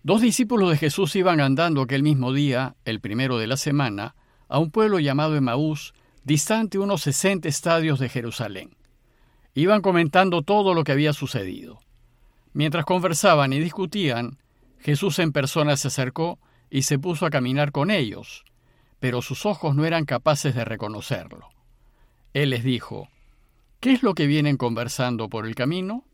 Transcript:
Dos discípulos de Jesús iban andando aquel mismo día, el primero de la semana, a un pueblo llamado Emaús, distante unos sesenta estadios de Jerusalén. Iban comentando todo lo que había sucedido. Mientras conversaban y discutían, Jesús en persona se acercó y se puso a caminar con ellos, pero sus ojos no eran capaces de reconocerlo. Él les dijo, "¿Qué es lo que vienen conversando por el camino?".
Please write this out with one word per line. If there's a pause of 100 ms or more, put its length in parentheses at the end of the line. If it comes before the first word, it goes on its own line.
Dos
discípulos
de
Jesús
iban
andando
aquel
mismo
día, (100)
el
primero
de
la
semana, (340)
a
un
pueblo
llamado
Emaús, (320)
distante
unos
sesenta
estadios
de
Jerusalén. (760)
Iban
comentando
todo
lo
que
había
sucedido. (760)
Mientras
conversaban
y
discutían, (400)
Jesús
en
persona
se
acercó (320)
y
se
puso
a
caminar
con
ellos, (540)
pero
sus
ojos
no
eran
capaces
de
reconocerlo. (840)
Él
les
dijo, (680)
"¿Qué
es
lo
que
vienen
conversando
por
el
camino?".